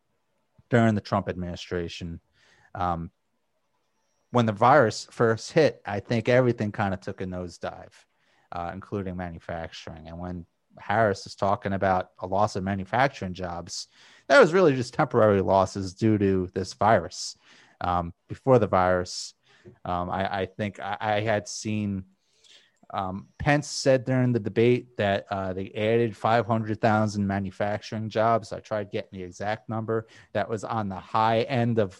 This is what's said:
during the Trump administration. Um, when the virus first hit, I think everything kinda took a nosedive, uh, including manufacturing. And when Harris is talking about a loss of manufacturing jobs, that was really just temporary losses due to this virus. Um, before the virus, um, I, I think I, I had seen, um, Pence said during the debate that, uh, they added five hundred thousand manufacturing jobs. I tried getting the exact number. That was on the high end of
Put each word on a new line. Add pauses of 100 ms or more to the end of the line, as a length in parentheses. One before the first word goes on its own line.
(680)
during
the
Trump
administration. (520)
Um, (1200)
when
the
virus
first
hit,
I
think
everything
kinda
took
a
nosedive, (640)
uh,
including
manufacturing.
And
when (340)
Harris
is
talking
about
a
loss
of
manufacturing
jobs, (380)
that
was
really
just
temporary
losses
due
to
this
virus. (480)
Um, (160)
before
the
virus, (520)
um,
I,
I
think
I,
I
had
seen, (880)
um, (120)
Pence
said
during
the
debate
that,
uh,
they
added
five
hundred
thousand
manufacturing
jobs.
I
tried
getting
the
exact
number. (280)
That
was
on
the
high
end
of